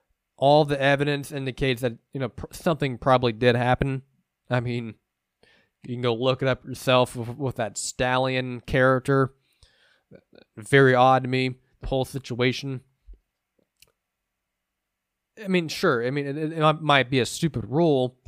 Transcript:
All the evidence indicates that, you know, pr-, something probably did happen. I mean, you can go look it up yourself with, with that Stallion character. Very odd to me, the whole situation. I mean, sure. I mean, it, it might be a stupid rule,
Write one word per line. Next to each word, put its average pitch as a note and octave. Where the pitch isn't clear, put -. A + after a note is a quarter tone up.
All D3
the C#3+
evidence C#3+
indicates C3
that, A#2+
you C#3
know, B2+
pr-, -
something C#3+
probably B2+
did A#2
happen. B2+
I B2
mean, A#2+
you B2
can A#2+
go A#2+
look B2+
it C3
up B2+
yourself B2+
with, A#2+
with C3+
that G#2
Stallion B2+
character. C3
Very B2+
odd C3
to B2+
me, B2+
the -
whole C3
situation. B2+
I G#3
mean, F3+
sure. C3+
I B2
mean, C#3+
it, D3+
it D#3
might C#3
be C3+
a A2
stupid B2
rule, C3+